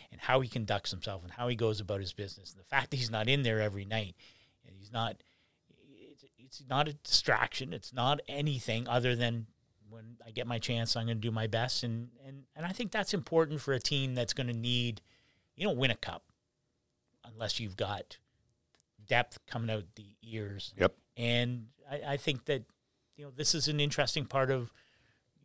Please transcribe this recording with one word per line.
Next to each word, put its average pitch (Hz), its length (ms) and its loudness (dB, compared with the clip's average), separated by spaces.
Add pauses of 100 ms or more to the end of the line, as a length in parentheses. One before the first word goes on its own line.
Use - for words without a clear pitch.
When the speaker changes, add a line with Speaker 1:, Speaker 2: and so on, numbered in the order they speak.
(120)
Speaker 1:
and - 100 -18
how 131 200 6
he 123 60 -2
conducts 107 440 -2
himself 95 320 -8
and 90 80 -14
how 123 160 -4
he 123 80 2
goes 107 240 2
about 98 220 -2
his 90 120 -8
business. - 380 -10
And 95 80 -20
the - 80 -20
fact 135 240 2
that 143 60 -2
he's 120 120 -2
not 110 180 0
in 139 160 4
there 110 180 4
every 101 240 -2
night 101 300 -4 (520)
and 95 100 -20
he's 101 140 -20
not, 113 240 -2 (960)
it's, 139 140 -20 (120)
it's 131 320 -20
not 143 200 2
a 147 40 -8
distraction. - 800 2
It's - 200 -10
not 131 340 2
anything 131 600 0
other 123 280 4
than 117 320 0 (420)
when 113 360 -18
I 117 60 -16
get 117 160 -4
my 120 120 -2
chance, 117 360 0
I'm 117 120 -2
gonna 117 80 0
do 110 160 -2
my 110 160 0
best. 113 360 0
And, 117 260 -4 (180)
and, 139 160 -16 (120)
and 160 100 -8
I 180 80 -4
think 226 180 -6
that's 208 220 0
important 160 480 2
for 139 120 0
a 123 60 2
team 135 340 0
that's 123 200 0
gonna 123 200 -2
need, 120 480 0 (540)
you 165 100 -4
don't 160 120 2
win 127 140 4
a 104 40 2
cup - 280 -8 (1000)
unless 110 360 -4
you've 101 180 -6
got 98 400 -4 (920)
depth 123 400 2
coming 113 220 -2
out 110 140 -2 (120)
the 104 260 -20
ears. 104 560 -8
Speaker 2:
Yep. 92 160 6 (240)
Speaker 1:
And 120 500 0 (220)
I, 147 120 -6 (120)
I 143 40 -2
think 135 280 -2
that, 139 180 0 (520)
you 147 100 -16
know, 139 100 -16
this 147 200 2
is 139 120 0
an 147 120 0
interesting 147 460 2
part 135 260 2
of, 123 200 0 (720)